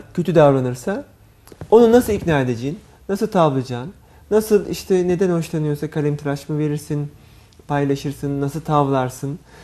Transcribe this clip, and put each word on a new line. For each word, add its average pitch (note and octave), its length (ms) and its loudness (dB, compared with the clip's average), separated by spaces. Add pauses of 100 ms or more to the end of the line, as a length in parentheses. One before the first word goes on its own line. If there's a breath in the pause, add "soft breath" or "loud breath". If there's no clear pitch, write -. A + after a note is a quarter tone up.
(140)
kötü E3+ 220 -2
davranırsa C#3 680 4 (680)
onu A3+ 200 8
nasıl A#3+ 220 4
ikna E3 280 0
edeceğin, B2 380 -4 (300 soft breath)
nasıl G3+ 180 -2
tavlayacağın, C3+ 640 -2 (380 soft breath)
nasıl, G#3+ 380 2
işte, F3+ 380 -2
neden F3+ 220 0
hoşlanıyorsa D#3 600 -4
kalem D3 280 -2
tıraş C#3+ 320 -6
mı D3+ 100 -4
verirsin, D3 520 -4 (560 soft breath)
paylaşırsın, C#3+ 760 -4
nasıl C#3+ 200 -6
tavlarsın, C#3 800 -2 (240 loud breath)